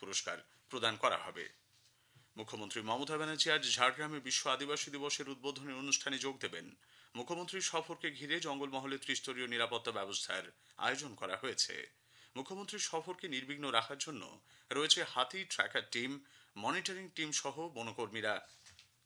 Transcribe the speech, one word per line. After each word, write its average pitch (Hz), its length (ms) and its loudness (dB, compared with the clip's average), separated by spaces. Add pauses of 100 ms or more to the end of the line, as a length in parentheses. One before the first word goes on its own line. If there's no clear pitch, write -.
পুরস্কার - 360 -2 (320)
প্রদান 113 280 2
করা 107 220 4
হবে। 87 300 -6 (880)
মুখ্যমন্ত্রী 110 460 -4
মমতা 135 340 0
ব্যানার্জি 156 340 2
আজ 139 240 4
ঝাড়গ্রামে 143 460 4
বিশ্ব 131 300 2
আদিবাসী 143 400 2
দিবসের 143 380 -2
উদ্বোধনী 135 440 -6
অনুষ্ঠানে 135 460 2
যোগ 131 200 -2
দেবেন। 85 380 -6 (400)
মুখ্যমন্ত্রীর 170 460 -4
সফরকে 165 480 -2
ঘিরে 147 300 0
জঙ্গলমহলে 139 580 -2
ত্রিস্তরীয় 127 480 -2
নিরাপত্তা 117 460 0
ব্যবস্থার 98 600 -2 (240)
আয়োজন 131 380 0
করা 92 220 -2
হয়েছে। - 540 -2 (460)
মুখ্যমন্ত্রীর 190 440 -6
সফরকে 170 480 -4
নির্বিঘ্ন 139 420 -2
রাখার 117 280 4
জন্য 127 420 -6 (300)
রয়েছে 151 340 6
হাতি 151 400 2
ট্র্যাকার - 460 2
টিম, 131 340 -2 (320)
মনিটরিং 180 520 -2
টিম 151 240 -2
সহ 147 360 -2
বনকর্মীরা 110 800 -2 (580)